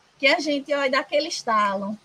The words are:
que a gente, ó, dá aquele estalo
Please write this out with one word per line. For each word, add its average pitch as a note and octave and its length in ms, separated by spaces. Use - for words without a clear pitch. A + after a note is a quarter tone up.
que C4+ 100
a D#4+ 100
gente, D4 340
ó, C#4+ 160
dá C4+ 120
aquele D4+ 280
estalo G#3 760